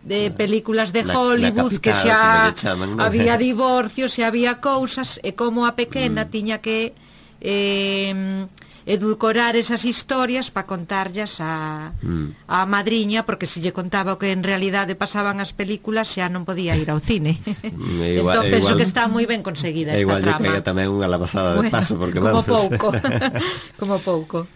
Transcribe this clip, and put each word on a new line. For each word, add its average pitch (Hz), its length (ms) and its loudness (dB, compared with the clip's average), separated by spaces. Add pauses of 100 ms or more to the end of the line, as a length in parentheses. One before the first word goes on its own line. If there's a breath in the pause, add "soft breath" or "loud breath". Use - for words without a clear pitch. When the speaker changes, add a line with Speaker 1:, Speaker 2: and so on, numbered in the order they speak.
Speaker 1:
de 202 320 -2
Speaker 2:
Na, - 80 -10
Speaker 1:
películas 214 560 0
de 226 80 0
Speaker 2:
na, 185 80 -2
Speaker 1:
Hollywood, 240 640 2
Speaker 2:
na - 0 -
capital, - 80 -6
Speaker 1:
que 220 80 4
xa 220 240 4
Speaker 2:
como 220 320 6
lle 214 80 -2
chaman, 95 400 -2
non? 208 80 2
Speaker 1:
había 226 360 4
Speaker 2:
<laughs> 254 120 2
Speaker 1:
divorcios 254 640 0
e 233 80 0
había 240 320 2
cousas, 262 640 -2
e - 160 -6
como 240 320 0
a 240 80 -2
pequena 240 480 -2
Speaker 2:
Mm. - 80 -12
Speaker 1:
tiña 220 320 -4
que, 220 320 -2 (480 loud breath)
eh, 196 1040 -2 (400 loud breath)
edulcorar 220 720 2
esas 233 240 -2
historias 247 640 -2
pa 190 140 -6
contarllas 190 800 -6
a, 156 560 -6
Speaker 2:
Mm. - 480 -6
Speaker 1:
a 185 160 0
madriña, 214 640 0
porque 208 180 -4
se 170 140 -8
lle 175 160 -4
contaba 185 400 -2
o - 20 -16
que 196 140 0
en 190 100 0
realidade 190 540 0
pasaban 202 420 -2
as 196 140 -6
películas, 214 640 -4
xa 180 160 -2
non 180 160 -6
podía 175 320 -2
ir 151 80 -4
ao 151 160 0
cine. 165 320 2 (200)
Speaker 2:
<laughs> - 200 -10
Mm, 85 240 -4
é 85 100 0 (140)
igual, 92 160 4
Speaker 1:
Entón, 107 80 2
Speaker 2:
é - 80 4
Speaker 1:
penso 95 160 4
Speaker 2:
igual, - 80 4
Speaker 1:
que - 80 4
está 233 180 0
moi 226 220 0
ben 220 160 -2
conseguida 156 480 -4
Speaker 2:
é 202 80 2
Speaker 1:
esta 202 80 4
Speaker 2:
igual 196 160 2
lle 170 80 4
Speaker 1:
trama. 151 160 0
Speaker 2:
caía 98 160 0
tamén 95 240 0
unha 98 240 0
labazada 87 480 2
de 233 80 2
Speaker 1:
Bueno, 117 80 0
Speaker 2:
paso, 104 240 0
porque 90 240 0
Speaker 1:
como 113 160 4
Speaker 2:
vamos. - 80 -2
Speaker 1:
pouco, 202 380 2 (500)
<laughs> 359 440 -6
como 196 200 -2
pouco. 165 380 -4 (180)